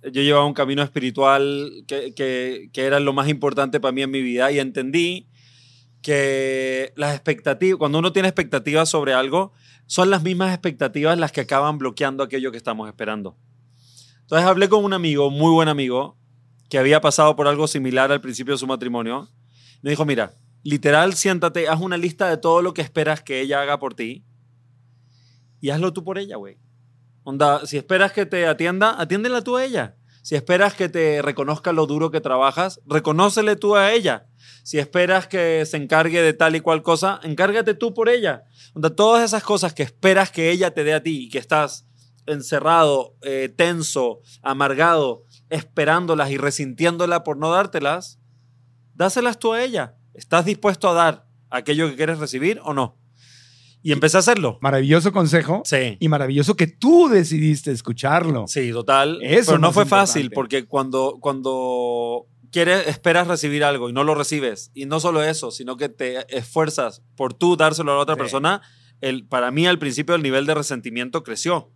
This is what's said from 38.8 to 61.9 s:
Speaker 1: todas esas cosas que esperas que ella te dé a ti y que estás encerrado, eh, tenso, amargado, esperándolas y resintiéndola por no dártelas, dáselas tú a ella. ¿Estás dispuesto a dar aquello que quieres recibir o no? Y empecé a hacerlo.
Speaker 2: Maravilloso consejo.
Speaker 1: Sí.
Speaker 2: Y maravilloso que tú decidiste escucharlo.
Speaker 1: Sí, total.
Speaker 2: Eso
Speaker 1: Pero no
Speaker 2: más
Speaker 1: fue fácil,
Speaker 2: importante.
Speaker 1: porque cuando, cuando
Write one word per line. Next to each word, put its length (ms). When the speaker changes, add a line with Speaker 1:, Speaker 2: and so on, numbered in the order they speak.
Speaker 1:
todas 280
esas 200
cosas 300
que 100
esperas 480
que 200
ella 220
te 100
dé 100
a 100
ti 200
y 60
que 100
estás 460
encerrado, 1000
eh, 320
tenso, 640
amargado, 840
esperándolas 800
y 80
resintiéndola 840
por 140
no 140
dártelas, 680
dáselas 460
tú 140
a 100
ella. 320
¿Estás 320
dispuesto 440
a 40
dar 320
aquello 400
que 60
quieres 240
recibir 440
o 100
no? 240
Y 120
empecé 240
a 20
hacerlo. 420
Speaker 2:
Maravilloso 520
consejo. 500
Speaker 1:
Sí. 380
Speaker 2:
Y 80
maravilloso 460
que 120
tú 400
decidiste 640
escucharlo. 760
Speaker 1:
Sí, 260
total. 500
Speaker 2:
Eso 280
Speaker 1:
Pero 80
no 80
Speaker 2:
más 80
Speaker 1:
fue 100
fácil, 400
Speaker 2:
importante. 100
Speaker 1:
porque 320
cuando, 540
cuando 1040